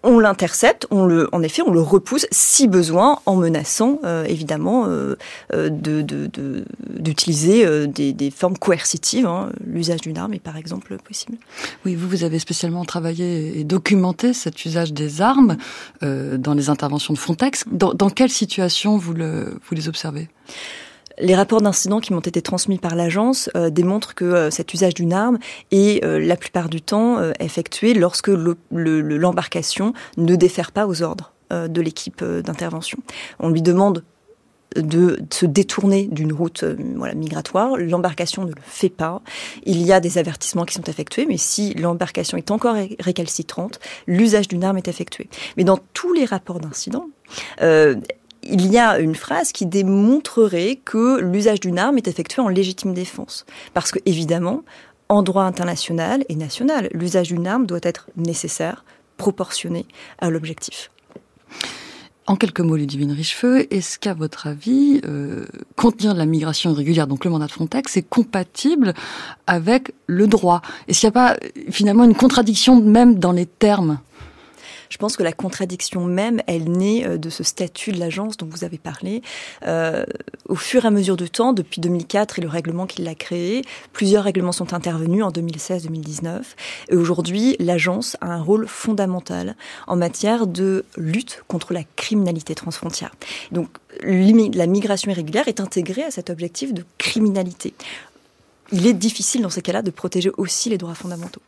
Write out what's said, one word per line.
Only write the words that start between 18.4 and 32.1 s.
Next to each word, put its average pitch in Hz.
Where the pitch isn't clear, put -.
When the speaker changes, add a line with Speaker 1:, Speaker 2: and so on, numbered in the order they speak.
Speaker 2:
vous 170
le, 160
vous 165
les 156
observez ? 160
Speaker 1:
Les 180
rapports 202
d'incidents 202
qui 202
m'ont 165
été 170
transmis 185
par 165
l'agence, 196
euh, 170
démontrent 180
que, 185
euh, 175
cet -
usage 175
d'une 170
arme 220
est, 202
euh, 156
la 165
plupart 170
du 160
temps, 226
euh, 170
effectué 170
lorsque 180
le, 170
le, 160
le, 151
l'embarcation 175
ne 170
défère 175
pas 208
aux 170
ordres, 165
euh, 170
de 165
l'équipe, -